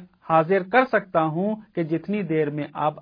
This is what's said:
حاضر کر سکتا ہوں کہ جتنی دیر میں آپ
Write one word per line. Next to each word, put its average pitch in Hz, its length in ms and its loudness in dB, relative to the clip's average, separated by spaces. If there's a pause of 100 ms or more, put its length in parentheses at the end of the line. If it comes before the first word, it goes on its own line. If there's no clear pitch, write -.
(300)
حاضر 165 420 4
کر 254 140 4
سکتا 190 380 0
ہوں 175 320 -2 (200)
کہ 175 80 -2
جتنی 165 400 -4
دیر 156 260 0
میں 147 240 -6
آپ 151 280 -2